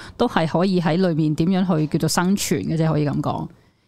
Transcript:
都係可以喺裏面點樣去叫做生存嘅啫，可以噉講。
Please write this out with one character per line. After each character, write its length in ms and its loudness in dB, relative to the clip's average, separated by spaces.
都 100 0
係 220 0
可 160 0
以 160 2
喺 160 0
裏 180 2
面 220 0
點 120 0
樣 160 2
去 80 2
叫 140 -2
做 80 0
生 260 2
存 280 -2
嘅 140 -2
啫， 140 2
可 80 0
以 100 0
噉 120 -2
講。 280 -4